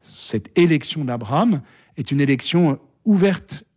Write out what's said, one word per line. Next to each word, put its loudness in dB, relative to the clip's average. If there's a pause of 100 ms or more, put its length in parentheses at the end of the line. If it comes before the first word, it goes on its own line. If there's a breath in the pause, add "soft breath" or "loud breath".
Cette -8
élection 0
d'Abraham 0 (360 soft breath)
est -8
une 0
élection 2 (260)
ouverte. 0 (120)